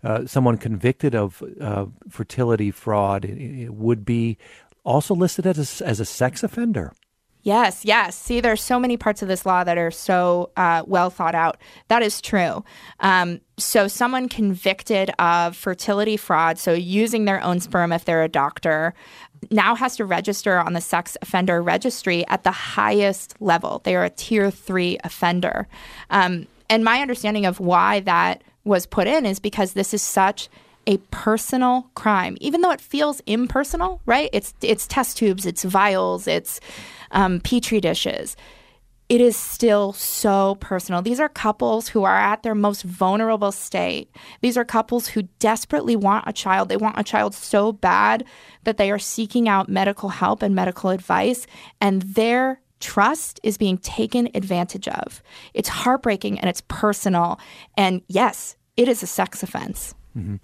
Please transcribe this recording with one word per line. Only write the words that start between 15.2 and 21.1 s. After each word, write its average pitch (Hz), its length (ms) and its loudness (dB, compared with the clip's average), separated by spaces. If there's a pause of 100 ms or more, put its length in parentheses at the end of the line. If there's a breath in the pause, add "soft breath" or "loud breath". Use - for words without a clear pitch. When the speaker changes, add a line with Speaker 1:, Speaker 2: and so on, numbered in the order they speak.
Speaker 2:
fertility 208 640 -2
fraud, 165 400 2
so 170 160 0
using 214 500 0
their 196 180 0
own 180 180 0
sperm 175 320 0
if 165 120 -4
they're 165 180 2
a 160 60 2
doctor, 156 640 0 (580 loud breath)
now 214 240 4
has 254 220 -2
to 220 80 -4
register 190 540 0
on 170 160 0
the 170 80 -4
sex - 400 -4